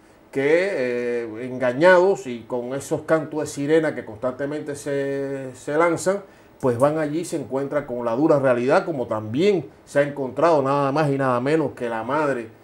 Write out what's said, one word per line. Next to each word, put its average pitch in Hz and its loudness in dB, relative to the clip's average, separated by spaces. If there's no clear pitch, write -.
que, 156 2
eh, 120 -4
engañados 147 4
y 120 -8
con 123 -6
esos 147 -4
cantos 151 -2
de 156 -4
sirena 147 0
que 120 -10
constantemente 139 -6
se, 139 -6
se 151 -4
lanzan, 175 2
pues 123 2
van 147 4
allí 151 -2
y 170 -6
se 165 -6
encuentran 139 -4
con 120 -6
la 117 0
dura 151 4
realidad, 131 2
como 143 -4
también 131 0
se - 0
ha - 6
encontrado 143 2
nada 139 0
más 147 0
y 139 0
nada 127 0
menos 143 0
que 123 -6
la 113 -4
madre 131 -2